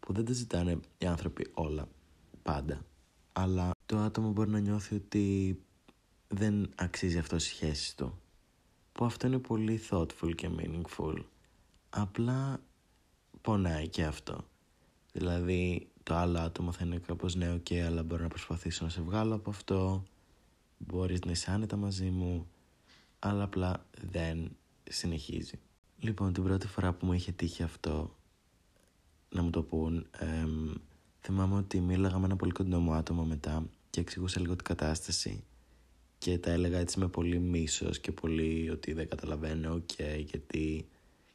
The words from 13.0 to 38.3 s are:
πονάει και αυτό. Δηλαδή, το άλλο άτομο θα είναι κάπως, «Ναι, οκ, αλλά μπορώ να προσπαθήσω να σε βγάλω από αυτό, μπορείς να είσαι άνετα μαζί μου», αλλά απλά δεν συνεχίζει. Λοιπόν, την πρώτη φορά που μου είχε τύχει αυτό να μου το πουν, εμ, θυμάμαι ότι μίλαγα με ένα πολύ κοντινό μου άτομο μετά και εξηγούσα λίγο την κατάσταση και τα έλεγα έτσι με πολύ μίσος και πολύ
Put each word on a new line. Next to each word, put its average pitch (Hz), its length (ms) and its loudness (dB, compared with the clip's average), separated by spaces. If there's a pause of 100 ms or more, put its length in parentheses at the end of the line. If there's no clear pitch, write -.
πονάει 87 480 2
και 85 160 0
αυτό. - 440 -6 (640)
Δηλαδή, 87 760 2 (140)
το 82 120 -2
άλλο 87 240 4
άτομο 85 340 -2
θα 90 120 -4
είναι 87 140 0
κάπως, 87 360 -2
«Ναι, 87 180 0
οκ, 87 200 -2
αλλά 85 300 2
μπορώ 82 200 -2
να 82 60 0
προσπαθήσω - 560 -4
να 82 60 -2
σε 87 100 -4
βγάλω 110 340 0
από 104 160 -4
αυτό, 95 540 0 (760)
μπορείς 90 460 0
να 90 60 -2
είσαι 85 200 -2
άνετα 107 260 0
μαζί 95 340 0
μου», 90 380 0 (720)
αλλά 101 240 0
απλά 92 440 0 (240)
δεν 82 460 -2 (340)
συνεχίζει. - 680 -4 (400)
Λοιπόν, 101 340 2
την 92 100 2
πρώτη 95 240 2
φορά 92 260 2
που 92 140 -2
μου 87 60 4
είχε 87 200 0
τύχει 85 300 -2
αυτό 80 540 -2 (1120)
να 90 140 -2
μου 85 80 2
το 82 120 2
πουν, 80 440 0 (120)
εμ, 80 540 0 (480)
θυμάμαι 95 360 2
ότι 98 240 2
μίλαγα 92 380 4
με 92 60 4
ένα 95 120 4
πολύ 90 160 2
κοντινό 90 280 2
μου 82 120 4
άτομο 80 320 2
μετά 78 440 -2 (220)
και - 100 -2
εξηγούσα 90 400 -2
λίγο 90 160 0
την - 80 -6
κατάσταση - 800 -2 (760)
και 87 200 2
τα 87 120 0
έλεγα 87 280 4
έτσι 85 200 0
με 92 100 4
πολύ 87 300 2
μίσος 82 640 0
και - 120 -4
πολύ 80 580 0